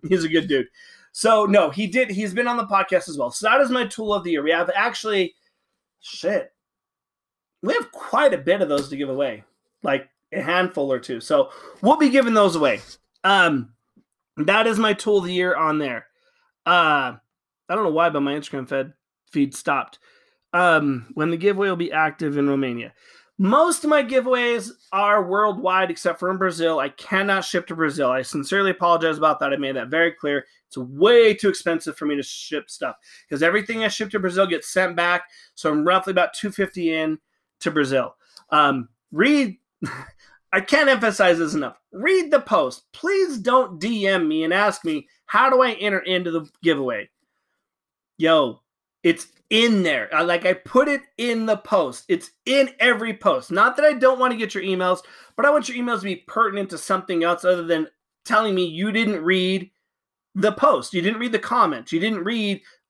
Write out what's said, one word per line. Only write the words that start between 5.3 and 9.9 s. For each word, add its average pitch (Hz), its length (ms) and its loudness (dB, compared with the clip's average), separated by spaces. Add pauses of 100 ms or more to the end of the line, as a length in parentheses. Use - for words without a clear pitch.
shit, - 540 -6 (1080)
we 233 140 -2
have 466 160 -4
quite - 420 0
a 175 60 0
bit 165 220 0
of 175 80 0
those 143 220 -2
to 143 60 -10
give 139 120 -6
away, 131 340 -4 (400)
like 226 260 -2 (240)